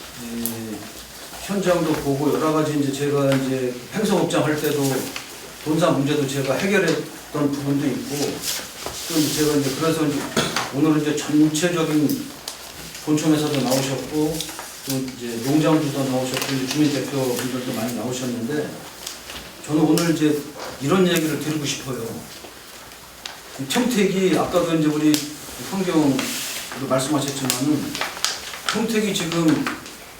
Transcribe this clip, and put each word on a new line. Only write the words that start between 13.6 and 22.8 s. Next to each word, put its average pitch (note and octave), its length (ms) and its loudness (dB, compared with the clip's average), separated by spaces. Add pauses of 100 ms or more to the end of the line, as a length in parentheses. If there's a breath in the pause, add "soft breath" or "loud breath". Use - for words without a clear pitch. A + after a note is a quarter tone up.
나오셨고 C3+ 800 0 (480)
또 C3+ 100 -4
이제 A#2+ 480 -6
농장주도 C#3+ 600 4
나오셨고 B2+ 500 -2
이제 B2+ 180 -2
주민대표분들도 C3 1040 0
많이 A#2 220 -2
나오셨는데 B2 720 -4 (960)
저는 D#3 160 4
오늘 E3+ 320 4
이제 D3 260 2 (400)
이런 F3 260 4
얘기를 D#3 340 0
드리고 D3+ 240 -4
싶어요. B2+ 340 -6 (1600)